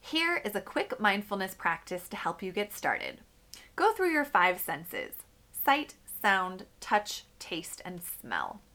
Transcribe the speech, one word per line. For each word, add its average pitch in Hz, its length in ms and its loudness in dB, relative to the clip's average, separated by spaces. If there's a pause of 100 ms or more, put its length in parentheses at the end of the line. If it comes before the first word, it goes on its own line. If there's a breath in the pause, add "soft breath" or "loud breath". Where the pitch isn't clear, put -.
Here 330 440 2
is 208 100 -2
a 190 60 0
quick - 400 -4
mindfulness 196 540 0
practice 175 540 -2
to 202 80 -10
help - 240 -2
you 185 120 -6
get 208 200 -2
started. - 460 -2 (560 loud breath)
Go 403 180 6
through 370 200 2
your 294 120 4
five 180 360 6
senses, - 540 -6 (500)
sight, 294 300 2 (280)
sound, 185 440 2 (120)
touch, - 460 0 (160)
taste, - 440 -8
and 180 180 -8
smell. - 580 -6 (140)